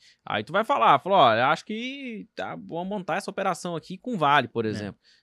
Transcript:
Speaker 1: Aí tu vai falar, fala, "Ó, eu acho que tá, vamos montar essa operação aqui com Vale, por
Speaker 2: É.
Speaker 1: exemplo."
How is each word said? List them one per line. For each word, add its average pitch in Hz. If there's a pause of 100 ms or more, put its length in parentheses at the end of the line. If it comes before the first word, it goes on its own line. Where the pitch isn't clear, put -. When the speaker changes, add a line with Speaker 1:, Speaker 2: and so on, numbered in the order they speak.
(220)
Speaker 1:
Aí 107
tu 147
vai 196
falar, 226
fala, 190
"Ó, 127
eu 117
acho 156
que 240
tá, -
vamos 165
montar 185
essa 202
operação 185
aqui 165
com 247
Vale, 143
por 113
Speaker 2:
É. -
Speaker 1:
exemplo." 101 (220)